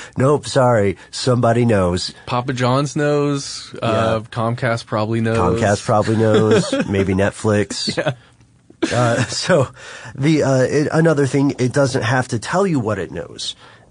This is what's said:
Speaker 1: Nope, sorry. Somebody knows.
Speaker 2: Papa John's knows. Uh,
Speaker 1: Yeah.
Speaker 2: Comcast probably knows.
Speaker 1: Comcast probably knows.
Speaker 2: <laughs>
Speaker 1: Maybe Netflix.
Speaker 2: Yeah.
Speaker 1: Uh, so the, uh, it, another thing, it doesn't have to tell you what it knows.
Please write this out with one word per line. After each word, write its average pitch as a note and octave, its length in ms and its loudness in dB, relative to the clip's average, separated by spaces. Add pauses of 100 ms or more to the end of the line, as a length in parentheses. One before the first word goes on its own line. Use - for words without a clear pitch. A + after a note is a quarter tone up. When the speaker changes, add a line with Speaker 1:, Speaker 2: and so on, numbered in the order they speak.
(180)
Speaker 1:
Nope, C3 300 2
sorry. A#2 500 2 (140)
Somebody A#2+ 540 2
knows. F#2 460 0 (140)
Speaker 2:
Papa B2+ 280 -4
John's B2+ 420 0
knows. D3 880 -2
Uh, A2+ 400 0
Speaker 1:
Yeah. A#2 80 -18
Speaker 2:
Comcast A#2 560 -4
probably A2+ 340 -2
knows. A2+ 160 0 (240)
Speaker 1:
Comcast G#2 240 0
probably G#2+ 320 2
knows. A2 540 4
Speaker 2:
<laughs> C4+ 180 -2
Speaker 1:
Maybe G2 240 0
Netflix. G#2 840 -2
Speaker 2:
Yeah. D3+ 180 -4 (800)
Speaker 1:
Uh, A#2+ 360 2
so D#3 420 0 (440)
the, C#3+ 300 2
uh, C3 200 2
it, C3+ 280 0
another D#3 340 4
thing, C#3 320 2
it B2 140 0
doesn't C3 300 0
have B2 260 0
to A#2+ 100 -4
tell F#3 300 -2
you D3+ 140 0
what G2+ 180 -4
it D2+ 120 -8
knows. - 440 -10 (360)